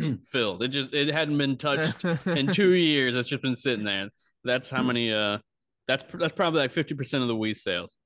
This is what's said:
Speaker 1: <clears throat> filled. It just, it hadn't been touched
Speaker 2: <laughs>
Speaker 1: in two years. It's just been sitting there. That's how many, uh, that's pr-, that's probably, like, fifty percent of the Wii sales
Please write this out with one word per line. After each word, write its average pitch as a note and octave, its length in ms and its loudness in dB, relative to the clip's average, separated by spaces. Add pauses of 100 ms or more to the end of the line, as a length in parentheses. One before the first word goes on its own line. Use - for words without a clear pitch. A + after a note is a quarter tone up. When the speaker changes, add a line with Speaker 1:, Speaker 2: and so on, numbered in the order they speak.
(140)
Speaker 1:
<clears throat> - 180 -10
filled. G#2+ 320 0
It B2 60 2
just, C3+ 240 -4
it C#3+ 180 2
hadn't D3 280 0
been C#3 180 0
touched D3 480 0
Speaker 2:
<laughs> E3+ 220 -2
Speaker 1:
in D#3+ 200 2
two F#3+ 260 4
years. D3 420 4
It's B2 140 -2
just C3+ 120 -4
been B2+ 140 0
sitting A#2 300 -2
there. G2 240 -4 (340)
That's B2 260 -2
how C3 140 -2
many, A#2+ 280 0
uh, G#2 280 0 (480)
that's C3+ 160 0
pr-, - 140 -14
that's E3 160 0
probably, E3 280 2
like, C3 100 0
fifty D#3 240 -2
percent C3+ 280 -2
of B2 40 0
the A#2 80 0
Wii A2 200 -2
sales F2 500 -6